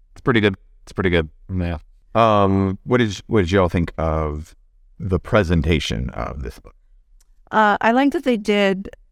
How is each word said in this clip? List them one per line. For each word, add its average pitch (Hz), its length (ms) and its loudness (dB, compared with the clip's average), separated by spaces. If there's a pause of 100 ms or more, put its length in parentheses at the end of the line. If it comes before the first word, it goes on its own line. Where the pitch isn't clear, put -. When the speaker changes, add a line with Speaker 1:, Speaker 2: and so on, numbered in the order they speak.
(140)
Speaker 1:
It's - 100 -20
pretty 123 160 2
good. 104 160 2 (280)
It's - 100 -20
pretty 95 180 -2
good. 82 180 2 (240)
Yeah. 87 240 -4 (380)
Speaker 2:
Um, 98 720 2
what 123 140 0
did, 107 140 0 (140)
what 110 140 2
did 82 100 -2
y'all 92 180 2
think 85 280 -2
of 78 580 -4 (440)
the 92 200 -2
presentation 80 920 0
of 60 320 -10
this 67 160 -12
book? - 160 -20 (760)
Speaker 3:
Uh, 208 300 2
I 220 100 2
like 269 220 2
that 320 100 -4
they 247 140 0
did 202 520 0 (220)